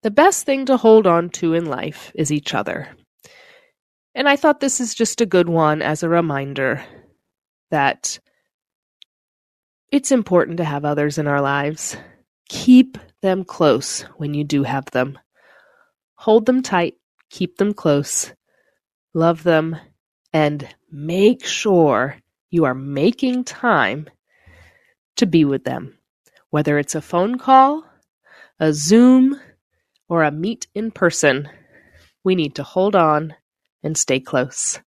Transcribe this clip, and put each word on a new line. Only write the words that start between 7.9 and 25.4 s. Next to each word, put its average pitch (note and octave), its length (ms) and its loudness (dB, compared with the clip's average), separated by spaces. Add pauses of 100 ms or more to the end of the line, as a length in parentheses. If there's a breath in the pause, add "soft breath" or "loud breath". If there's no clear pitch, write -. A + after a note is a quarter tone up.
it's C#4 180 -2
important F3+ 460 0
to E3+ 80 -4
have D3 220 -6
others D3 320 -2
in D3+ 80 -4
our C#3+ 160 0
lives. C#3+ 560 -6 (500 loud breath)
Keep - 480 4 (240)
them F#3+ 240 -4
close C#3 560 -2 (160)
when D3 160 -8
you D3 100 -4
do C#3+ 200 -2
have C3+ 240 -4
them. C3 320 -4 (960 soft breath)
Hold A3 320 2
them B3+ 160 0
tight, F3 320 -2 (360)
keep - 280 -6
them G3+ 160 0
close, - 580 -2 (800)
love E3 300 0
them, D#3+ 340 0 (560)
and D3 340 -2 (240)
make F3+ 540 0
sure C#3+ 720 0 (340)
you E3 140 0
are B2+ 100 -2
making F3+ 720 -4
time D3 640 -2 (1080 soft breath)
to A#3+ 100 2
be D#3+ 180 4